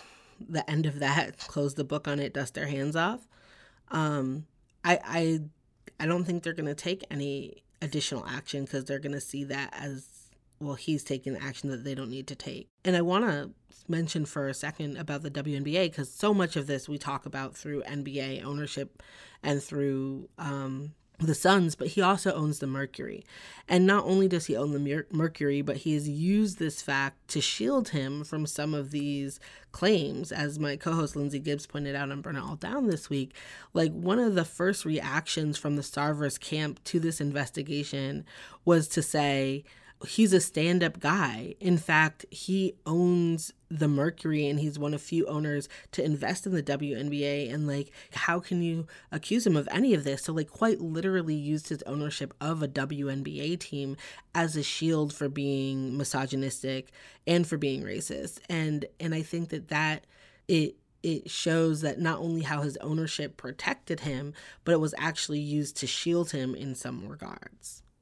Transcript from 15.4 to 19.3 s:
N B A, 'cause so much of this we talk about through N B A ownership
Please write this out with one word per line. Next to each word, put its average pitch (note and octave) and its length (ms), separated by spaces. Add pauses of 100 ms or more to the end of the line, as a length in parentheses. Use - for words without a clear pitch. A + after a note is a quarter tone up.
N C#3 80
B D3+ 120
A, F3+ 120
'cause D3 220
so G#3 220
much F3+ 240
of C#3+ 120
this C#3 200
we D3 80
talk C#3 300
about C3+ 300
through D3 260
N D3 200
B C#3 180
A C3+ 220
ownership C#3+ 600 (400)